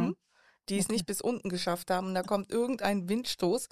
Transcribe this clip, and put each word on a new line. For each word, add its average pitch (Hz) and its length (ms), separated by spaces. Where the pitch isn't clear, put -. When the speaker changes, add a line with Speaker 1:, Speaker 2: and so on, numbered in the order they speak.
Speaker 1:
Hm. - 80
Speaker 2:
die 202 100
es 190 80
Speaker 1:
Okay. 214 80
Speaker 2:
nicht 196 120
bis 202 140
unten 220 280
geschafft 175 420
haben. 185 180
Und 190 60
da 185 80
kommt 196 280
irgendein 202 580
Windstoß 214 640